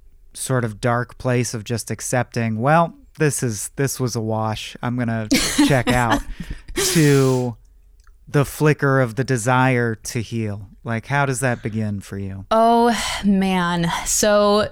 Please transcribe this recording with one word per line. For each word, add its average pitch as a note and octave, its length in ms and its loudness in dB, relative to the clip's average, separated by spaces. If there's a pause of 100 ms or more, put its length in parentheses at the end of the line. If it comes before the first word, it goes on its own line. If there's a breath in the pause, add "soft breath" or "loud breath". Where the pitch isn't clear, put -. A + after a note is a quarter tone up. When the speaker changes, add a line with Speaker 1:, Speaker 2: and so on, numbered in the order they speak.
(340)
Speaker 1:
sort B2 300 -2
of G#2 160 -6
dark A#2+ 380 -2
place B2 360 -2
of G#2+ 100 -8
just A2+ 260 -6
accepting, A2+ 680 -2
"Well, D#3+ 340 2 (240)
this D3 240 0
is, A2 340 -4
this C#3 220 -2
was B2+ 160 -2
a A#2+ 60 -4
wash, A2 640 -4
I'm B2 140 -2
gonna A2+ 340 -2
Speaker 2:
<laughs> - 360 2
Speaker 1:
check C3 220 2
out," - 320 2 (720 loud breath)
to C3 640 4 (720)
the C#3+ 160 2
flicker C#3 560 2
of A#2 140 0
the B2+ 100 -2
desire B2+ 680 2
to - 260 -8
heal? G#2+ 480 -6 (160)
Like, A2+ 220 -6
how C#3+ 200 0
does C3 140 -2
that B2 220 -2
begin G#2+ 380 -4
for - 180 -12
you? G2 340 -8
Speaker 2:
Oh, A#3 400 4 (320 loud breath)
man. F#3 680 2 (140 loud breath)
So G#3 680 2